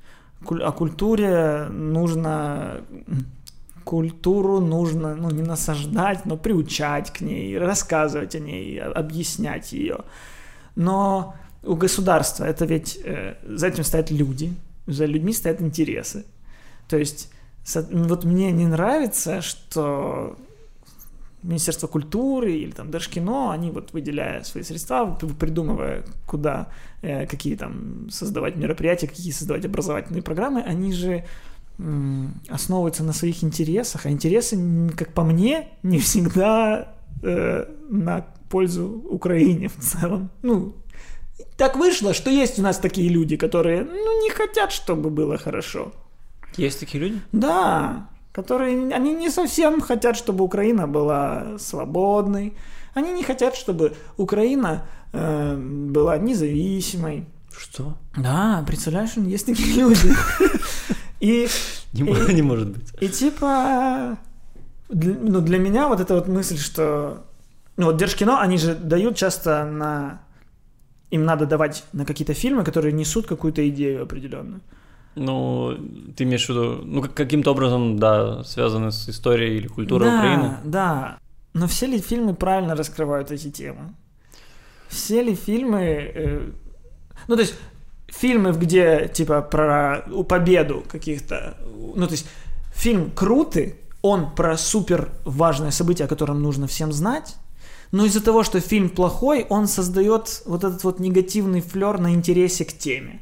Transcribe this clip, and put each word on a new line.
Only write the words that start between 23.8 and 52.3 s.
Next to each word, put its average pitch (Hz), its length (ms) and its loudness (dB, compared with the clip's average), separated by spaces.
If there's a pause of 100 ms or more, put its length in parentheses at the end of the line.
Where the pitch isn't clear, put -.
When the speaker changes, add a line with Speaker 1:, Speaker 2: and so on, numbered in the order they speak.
Speaker 1:
выделяя 147 500 -6
свои - 200 -10
средства, 226 420 -2 (160)
п-, 160 60 -4
придумывая, 156 760 -2 (220)
куда, 143 420 -2 (340)
э, 139 260 -4
какие 143 300 -4
там - 520 -10
создавать - 460 -4
мероприятия, 156 520 0
какие 175 260 -8
создавать 143 320 -4
образовательные 170 560 -4
программы, 233 400 -2
они 180 320 -2
же, 175 320 -2 (540)
м, 139 540 -4 (160)
основываются 170 540 -2
на 160 100 -2
своих 170 300 -2
интересах, 160 640 -2
а 139 40 -2
интересы, 185 460 2
м, 170 400 2
как - 180 -6
по 170 100 2
мне, 196 440 4 (160)
не 185 160 4
всегда, 208 920 2 (300)
э, - 420 0 (240)
на 175 360 0 (240)
пользу 185 600 0
Украине 175 580 2
в - 120 -10
целом. 180 500 -2 (140)
Ну, 208 300 0 (840)
так 269 180 4
вышло, 262 380 4
что - 160 -2
есть 262 300 4
у - 20 4
нас 185 160 4
такие 185 320 0
люди, 165 260 2
которые, 165 480 2
ну, 427 400 0
не 440 60 2
хотят, 415 420 0
чтобы 156 380 -2
было 147 280 0
хорошо. - 540 -6 (640)
Speaker 2:
Есть 139 220 0
такие 147 240 -6
люди? 202 160 -4 (120)
Speaker 1:
Да, 277 760 2 (260)
которые, 254 600 0
они 277 200 2
не 330 160 -2
совсем 311 500 2
хотят, 233 360 2
чтобы 190 260 0
Украина 196 440 2
была 147 720 0
свободной, 202 960 0 (420)